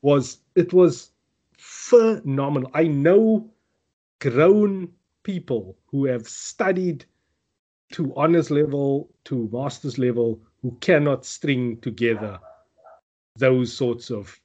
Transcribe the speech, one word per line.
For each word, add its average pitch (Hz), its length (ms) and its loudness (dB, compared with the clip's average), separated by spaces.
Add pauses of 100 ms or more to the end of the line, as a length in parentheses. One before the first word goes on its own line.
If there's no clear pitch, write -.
was, 139 360 0 (160)
it 180 180 0
was 180 380 2 (480)
phenomenal. 143 1120 0
I 160 120 2
know 180 680 2 (680)
grown 185 680 2 (340)
people 120 540 -8 (100)
who 139 200 -4
have 123 200 -4
studied 185 760 -4 (880)
to 139 240 -6
honors 160 340 2
level, 143 600 -2 (140)
to 117 280 -6
master's 135 460 -8
level, 120 420 0 (220)
who 123 180 -8
cannot 147 440 2
string 123 580 -4
together 110 560 -4 (1000)
those 127 360 0
sorts 120 380 -6
of 104 340 -12